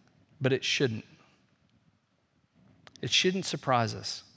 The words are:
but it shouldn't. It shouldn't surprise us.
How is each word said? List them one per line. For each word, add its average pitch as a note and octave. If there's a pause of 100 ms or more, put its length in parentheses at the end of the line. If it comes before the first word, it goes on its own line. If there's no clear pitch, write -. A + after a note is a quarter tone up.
(420)
but C3
it B2+
shouldn't. A2+ (1900)
It B2+
shouldn't F#3
surprise A#2+
us. - (120)